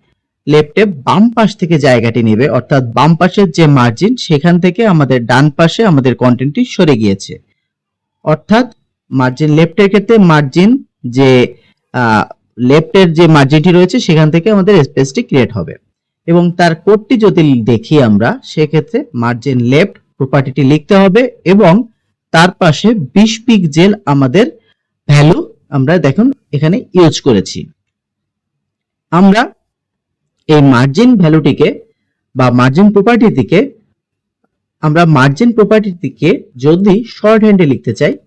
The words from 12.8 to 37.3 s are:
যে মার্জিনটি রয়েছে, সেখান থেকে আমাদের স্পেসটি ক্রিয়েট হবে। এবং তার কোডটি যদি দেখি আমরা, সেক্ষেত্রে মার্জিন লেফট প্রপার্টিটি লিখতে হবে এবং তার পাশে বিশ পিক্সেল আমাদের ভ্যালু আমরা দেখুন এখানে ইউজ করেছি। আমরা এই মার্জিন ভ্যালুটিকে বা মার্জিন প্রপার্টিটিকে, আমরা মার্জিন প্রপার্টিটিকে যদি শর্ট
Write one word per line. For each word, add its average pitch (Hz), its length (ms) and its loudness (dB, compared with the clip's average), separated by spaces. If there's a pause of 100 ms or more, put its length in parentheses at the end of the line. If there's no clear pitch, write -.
যে 170 140 2
মার্জিনটি 156 440 2
রয়েছে, 180 280 2
সেখান 156 320 0
থেকে 170 200 -2
আমাদের 202 320 2
স্পেসটি 139 400 -4
ক্রিয়েট 120 340 -2
হবে। 85 160 -10 (540)
এবং 175 240 2
তার 175 240 -2
কোডটি 214 420 0
যদি 180 260 2 (280)
দেখি 113 300 -2
আমরা, 110 280 0 (140)
সেক্ষেত্রে 156 560 -4 (140)
মার্জিন 120 440 -4 (140)
লেফট 170 240 0 (220)
প্রপার্টিটি 135 460 -2
লিখতে 151 320 0
হবে 196 260 2 (240)
এবং 185 280 2 (600)
তার 220 160 2 (100)
পাশে 185 300 0 (240)
বিশ 220 180 2 (140)
পিক্সেল 180 460 0 (140)
আমাদের 139 400 0 (640)
ভ্যালু 147 280 4 (320)
আমরা 135 280 -2
দেখুন 170 300 0 (240)
এখানে 156 260 -2 (160)
ইউজ 170 280 2
করেছি। 98 380 -2 (1500)
আমরা 196 300 2 (1080)
এই 151 120 4
মার্জিন 139 560 2
ভ্যালুটিকে 156 500 0 (680)
বা 131 160 0
মার্জিন 131 400 2
প্রপার্টিটিকে, 202 680 0 (1200)
আমরা 156 220 0
মার্জিন 143 460 0
প্রপার্টিটিকে 208 800 -2 (280)
যদি 175 380 0 (220)
শর্ট 220 260 0